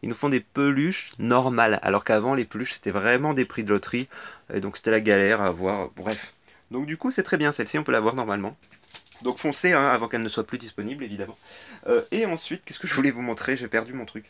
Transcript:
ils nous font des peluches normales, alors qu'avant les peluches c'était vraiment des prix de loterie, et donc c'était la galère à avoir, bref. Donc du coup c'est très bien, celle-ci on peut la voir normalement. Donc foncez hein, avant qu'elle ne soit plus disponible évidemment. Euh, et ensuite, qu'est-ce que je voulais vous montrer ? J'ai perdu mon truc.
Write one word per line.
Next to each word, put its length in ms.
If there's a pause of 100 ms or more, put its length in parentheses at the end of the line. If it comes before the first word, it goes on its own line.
ils 80
nous 60
font 140
des 100
peluches 800
normales, 640
alors 200
qu'avant 300
les 100
peluches 300
c'était 180
vraiment 440
des 100
prix 180
de 60
loterie, 400 (420)
et 100
donc 160
c'était 140
la 80
galère 420
à 60
avoir, 440
bref. 420 (380)
Donc 160
du 100
coup 140
c'est 120
très 140
bien, 140
celle-ci 260
on 60
peut 80
la 80
voir 160
normalement. 420 (640)
Donc 160
foncez 360
hein, 160
avant 180
qu'elle 160
ne 60
soit 180
plus 100
disponible 460
évidemment. 340 (500)
Euh, 140 (100)
et 140
ensuite, 400
qu'est-ce 140
que 80
je 80
voulais 160
vous 100
montrer ? 360
J'ai 100
perdu 260
mon 120
truc. 240